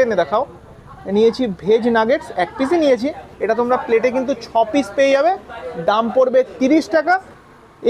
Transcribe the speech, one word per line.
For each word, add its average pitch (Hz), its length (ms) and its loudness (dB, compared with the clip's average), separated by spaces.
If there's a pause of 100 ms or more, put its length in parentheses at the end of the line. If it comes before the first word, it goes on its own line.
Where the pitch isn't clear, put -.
এনে 220 160 -2
দেখাও, 220 220 0 (720)
নিয়েছি 226 260 2 (180)
ভেজ 214 220 2 (140)
নাগেটস, 240 300 0 (160)
এক 175 140 -6
পিসই 277 260 0
নিয়েছি। 262 260 2 (340)
এটা 220 160 0
তোমরা 247 260 0
প্লেটে 226 300 0
কিন্তু 262 160 -2 (140)
ছ - 20 -16 (240)
পিস 277 160 0 (100)
পেয়ে 277 180 4
যাবে, 302 160 2 (580)
দাম 220 140 2 (120)
পড়বে 254 240 4 (200)
তিরিশ 277 260 2 (100)
টাকা। 320 180 2 (760)